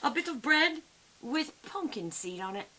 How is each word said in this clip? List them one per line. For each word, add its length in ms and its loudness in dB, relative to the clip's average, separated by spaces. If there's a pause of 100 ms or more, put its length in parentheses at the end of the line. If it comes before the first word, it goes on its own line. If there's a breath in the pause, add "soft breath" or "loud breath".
a 80 4
bit 160 -2
of 140 -4
bread 400 4 (400)
with 320 -2 (100)
pumpkin 480 -4
seed 300 -6
on 140 -6
it. 120 -6 (120)